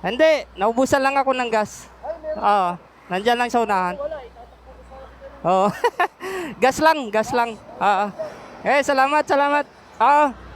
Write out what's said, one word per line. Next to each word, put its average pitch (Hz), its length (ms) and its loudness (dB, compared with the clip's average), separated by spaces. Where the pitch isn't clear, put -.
Hindi, 269 480 0
naubusan 233 480 0
lang 269 160 0
ako 269 160 0
ng 247 160 -4
gas. 214 400 -4
Oo, 190 400 0
nandyan 226 320 0
lang 240 80 -2
sa 233 160 0
unahan. 185 320 0
Oo. 185 260 2
<laughs> 359 460 -8
Gas 262 160 4
lang, 302 320 2
gas 214 240 -2
lang. 233 240 -2
Oo. 202 480 0
Eh, 262 240 2
salamat, 285 400 2
salamat. 285 400 2
Oo. 285 280 6